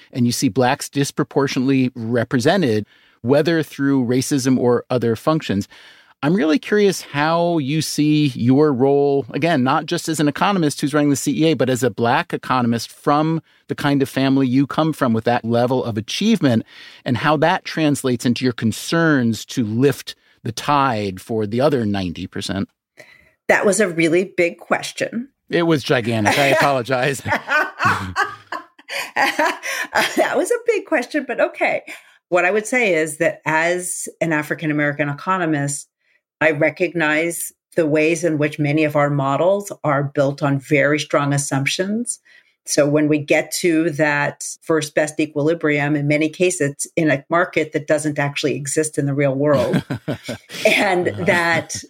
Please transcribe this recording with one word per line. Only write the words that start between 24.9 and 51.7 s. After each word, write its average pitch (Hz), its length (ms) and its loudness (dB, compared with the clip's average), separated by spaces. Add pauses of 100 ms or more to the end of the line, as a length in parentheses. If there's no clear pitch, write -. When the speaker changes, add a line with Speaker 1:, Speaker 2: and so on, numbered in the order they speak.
Speaker 1:
It 170 140 0
was 160 220 2
gigantic. 113 520 0
I 143 100 2
apologize. 135 760 0
<laughs> - 60 -12
Speaker 2:
<laughs> - 60 -4 (1800)
That - 1200 -2
was 330 140 0
a 466 160 0
big 427 200 0
question, 269 420 -2
but 220 120 -4
okay. - 440 -2 (440)
What 175 180 2
I 180 40 2
would 214 160 0
say 233 280 2
is 156 240 -2
that 160 260 0
as 170 640 -2 (140)
an 165 100 0
African-American 147 800 -2
economist, 151 760 -2 (540)
I 160 120 4
recognize 160 1000 -2 (240)
the 165 100 2
ways 156 380 2
in 156 140 0
which 147 200 -2
many 147 260 2
of 151 120 0
our 147 140 2
models 147 600 0 (140)
are 143 180 0
built 143 400 -2
on 139 160 2
very 143 400 2
strong 143 360 0
assumptions. 185 880 -2 (440)
So 147 240 2
when 147 200 2
we 151 100 2
get 156 320 -2 (100)
to 165 300 0
that 143 560 -2 (160)
first 156 320 -2
best 151 260 -2
equilibrium, 151 720 0
in 143 140 0
many 151 220 0
cases, 175 400 0
it's - 160 -10 (100)
in 156 140 2
a 151 180 0
market 165 440 0
that 147 140 -4
doesn't 151 320 -2
actually 143 380 -2
exist 147 400 -4
in 143 80 0
the 139 100 -2
real 139 200 0
world. 139 540 2
Speaker 1:
<laughs> - 760 -6
Speaker 2:
And 180 440 2
Speaker 1:
Uh-huh. 180 160 -6
Speaker 2:
that 170 640 0